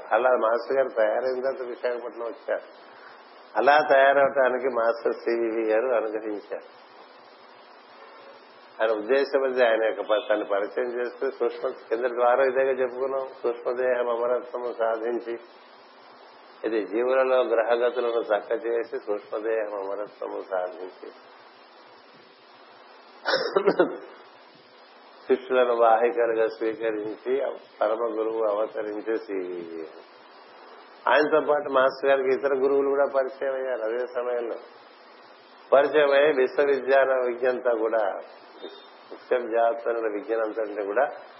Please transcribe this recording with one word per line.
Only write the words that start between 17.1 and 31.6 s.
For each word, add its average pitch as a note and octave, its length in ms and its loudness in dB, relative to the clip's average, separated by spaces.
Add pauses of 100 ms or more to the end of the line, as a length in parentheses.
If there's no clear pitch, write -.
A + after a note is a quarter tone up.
గ్రహగతులను A#2 800 0
చక్కచేసి A2+ 760 -2
సూక్ష్మదేహం G#2+ 760 -4
అమరత్వము G2+ 680 -8
సాధించి F2+ 720 -8 (4000)
శిష్యులను B2+ 440 2
వాహికలుగా A#2 720 4
స్వీకరించి A2 920 -4 (400)
పరమ A2 380 0
గురువు A2 320 0
అవతరించే G#2+ 680 -4
శ్రీ G2 220 -6 (1700)
ఆయనతో D3 340 4
పాటు C#3+ 280 0